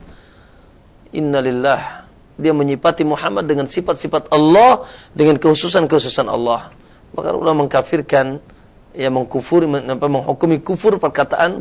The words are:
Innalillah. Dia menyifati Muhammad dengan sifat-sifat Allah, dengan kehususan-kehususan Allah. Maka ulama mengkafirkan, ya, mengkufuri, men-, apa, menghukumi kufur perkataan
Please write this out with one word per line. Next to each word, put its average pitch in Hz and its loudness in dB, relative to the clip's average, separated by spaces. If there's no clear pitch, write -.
Innalillah. 131 -2
Dia 156 0
menyifati 147 0
Muhammad 156 -2
dengan 147 -2
sifat-sifat 165 -6
Allah, 175 6
dengan 151 4
kehususan-kehususan 151 0
Allah. 117 -2
Maka - -4
ulama 151 0
mengkafirkan, 139 0
ya, 135 -4
mengkufuri, 131 0
men-, 127 -4
apa, 135 -2
menghukumi 143 0
kufur 190 -2
perkataan 160 0